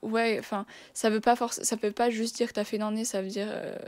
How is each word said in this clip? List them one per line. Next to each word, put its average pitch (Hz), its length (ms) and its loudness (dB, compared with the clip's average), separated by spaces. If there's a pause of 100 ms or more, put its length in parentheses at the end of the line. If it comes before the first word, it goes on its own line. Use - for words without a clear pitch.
ouais, 226 360 2
enfin, 208 280 -4 (280)
ça - 160 2
veut 214 120 4
pas 240 140 6
forc-, 240 180 0 (100)
ça 220 140 0
peut 208 140 0
pas 240 180 2
juste 226 260 0
dire 233 140 0
que - 40 -12
t'as 208 120 0
fait - 100 -4
une 208 80 -2
année, 214 220 0
ça 196 160 -2
veut 190 80 -4
dire, 202 200 -2
euh, - 280 -6 (100)